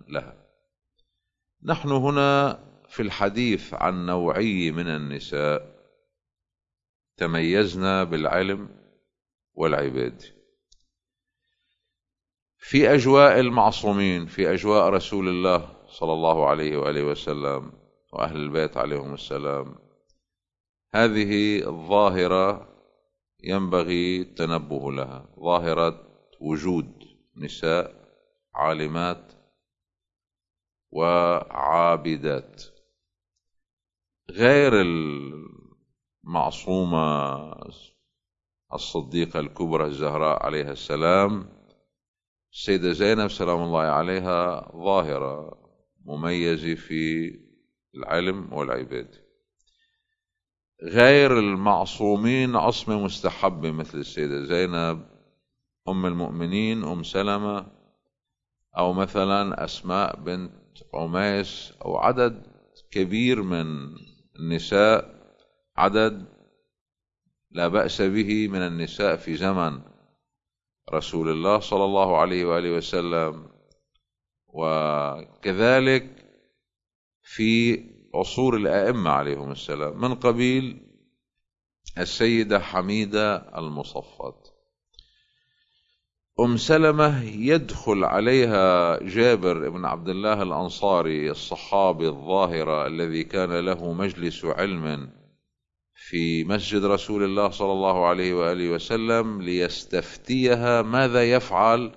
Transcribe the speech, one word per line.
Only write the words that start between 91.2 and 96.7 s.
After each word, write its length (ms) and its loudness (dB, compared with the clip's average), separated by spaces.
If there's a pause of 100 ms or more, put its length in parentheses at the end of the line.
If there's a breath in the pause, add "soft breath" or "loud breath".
الصحابي 800 0
الظاهرة 800 0
الذي 380 -4
كان 360 -2
له 320 -4
مجلس 520 -6
علم 640 -4 (840)
في 500 -4
مسجد 400 -2